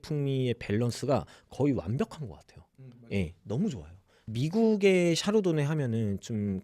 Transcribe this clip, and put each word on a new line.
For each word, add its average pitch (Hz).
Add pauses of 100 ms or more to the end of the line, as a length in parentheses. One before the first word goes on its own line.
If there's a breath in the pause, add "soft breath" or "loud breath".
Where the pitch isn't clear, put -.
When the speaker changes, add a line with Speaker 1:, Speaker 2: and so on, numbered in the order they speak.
Speaker 1:
풍미의 135
밸런스가 117 (260 loud breath)
거의 139
완벽한 123
것 78
같아요. - (160)
Speaker 2:
음, 127 (100)
맞아요. -
Speaker 1:
예, 90 (100)
너무 147
좋아요. 82 (340 soft breath)
미국의 180
샤르도네 190
하면은 117
좀 104